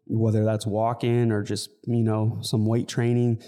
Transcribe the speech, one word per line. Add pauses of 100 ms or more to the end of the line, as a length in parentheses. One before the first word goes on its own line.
Whether
that's
walking
or
just, (160)
you
know,
some
weight
training,